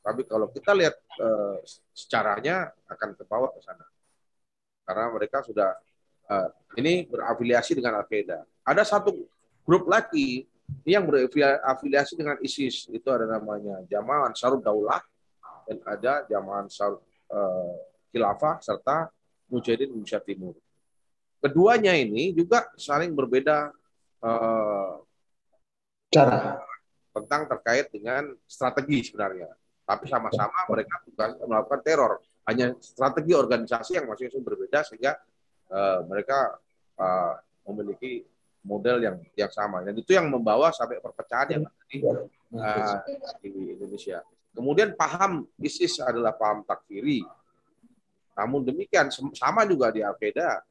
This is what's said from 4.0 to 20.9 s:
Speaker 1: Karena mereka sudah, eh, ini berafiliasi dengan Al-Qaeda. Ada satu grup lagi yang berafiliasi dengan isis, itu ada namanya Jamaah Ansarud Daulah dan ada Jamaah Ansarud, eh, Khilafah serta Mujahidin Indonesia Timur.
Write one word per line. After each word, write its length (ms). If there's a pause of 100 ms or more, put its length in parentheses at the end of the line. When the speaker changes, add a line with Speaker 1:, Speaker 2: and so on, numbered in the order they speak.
Speaker 1:
Karena 240
mereka 320
sudah, 320 (560)
eh, 160 (320)
ini 240
berafiliasi 720
dengan 240
Al-Qaeda. 400 (240)
Ada 240
satu 240 (560)
grup 160
lagi 640 (400)
yang 160
berafiliasi 1120
dengan 240
isis, 480
itu 240
ada 160
namanya 560
Jamaah 480
Ansarud 320
Daulah 400 (640)
dan 160
ada 400
Jamaah 400
Ansarud, 400 (240)
eh, 460 (340)
Khilafah 560
serta 480 (400)
Mujahidin 400
Indonesia 320
Timur. 320 (880)